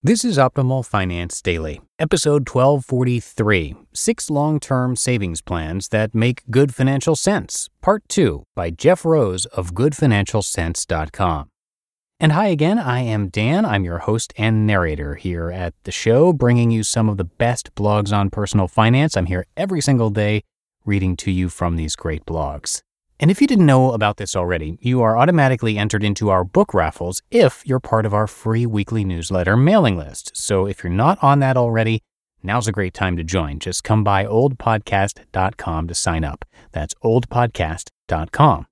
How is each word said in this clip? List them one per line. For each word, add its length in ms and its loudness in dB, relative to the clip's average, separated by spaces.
This 220 2
is 140 -2
Optimal 480 0
Finance 560 -4
Daily, 400 -4
episode 460 2
twelve 400 2
forty-three, 880 -2
Six 360 -4
Long-Term 680 -2
Savings 460 -4
Plans 480 -6
That 260 -2
Make 340 -2
Good 240 2
Financial 440 0
Sense, 520 -4
Part 260 0
Two, 380 0
by 140 -4
Jeff 340 2
Rose 440 0
of 260 -6
good 240 0
financial 440 2
sense 440 -4
dot 260 -4
com. 380 -2
And 140 2
hi 160 2
again, 320 0
I 220 -2
am 260 -2
Dan. 380 0
I'm 180 0
your 140 -4
host 400 -4
and 280 2
narrator 500 0
here 360 -6
at 220 -6
the 80 -10
show, 400 4
bringing 400 4
you 120 0
some 260 0
of 80 -2
the 80 -2
best 500 -4
blogs 380 0
on 160 2
personal 400 -2
finance. 480 2
I'm 80 0
here 220 -4
every 240 -2
single 300 2
day 320 0
reading 320 0
to 120 -6
you 200 0
from 260 -4
these 220 -4
great 280 -8
blogs. 580 -8
And 80 4
if 120 2
you 60 4
didn't 180 4
know 260 6
about 240 0
this 180 -8
already, 460 -2
you 220 0
are 160 2
automatically 600 2
entered 280 0
into 240 0
our 160 2
book 280 0
raffles 560 -2
if 380 2
you're 140 0
part 240 0
of 80 -2
our 140 0
free 380 -2
weekly 380 -2
newsletter 540 0
mailing 400 4
list. 400 -12
So 280 0
if 200 -8
you're 40 -4
not 320 2
on 180 4
that 180 2
already, 440 0
now's 280 -2
a 20 -2
great 220 -4
time 240 -2
to 80 -4
join. 340 -4
Just 240 -8
come 220 2
by 200 2
old 320 2
podcast 600 -2
dot 240 -2
com 320 -4
to 40 -10
sign 300 -2
up. 220 -8
That's 300 -8
old 260 2
podcast 640 -4
dot 240 -4
com. 400 2